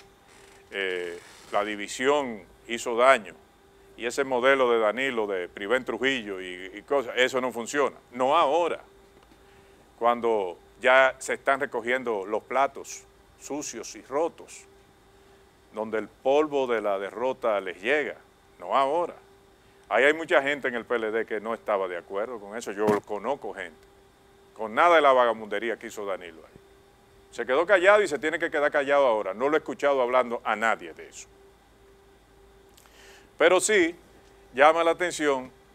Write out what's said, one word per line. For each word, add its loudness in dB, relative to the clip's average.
Eh, -6
la 0
división -4
hizo -6
daño 4
y -10
ese -2
modelo 4
de 4
Danilo, 0
de -4
Privén -4
Trujillo -4
y, -12
y -16
cosas, -2
eso 2
no -4
funciona". -4
No 0
ahora, 0
cuando 0
ya 6
se -6
están -2
recogiendo -2
los -4
platos -4
sucios -10
y -16
rotos, -6
donde -4
el -6
polvo 0
de 0
la -2
derrota -2
les -10
llega, -2
no -4
ahora. 0
Ahí 4
hay 6
mucha 2
gente -2
en -4
el -6
P -2
L -2
D -2
que -6
no -6
estaba -2
de -8
acuerdo -8
con -14
eso, -10
yo -2
conozco -8
gente, -14
con -8
nada 6
de 6
la 8
vagamundería 2
que -14
hizo -10
Danilo -10
ahí. -20
Se -8
quedó 2
callado 6
y 0
se -4
tiene -2
que -4
quedar 0
callado 2
ahora, 0
no -2
lo 2
he 2
escuchado 0
hablando 0
a 0
nadie -2
de -18
eso. -20
Pero 4
sí 2
llama 4
la 2
atención -2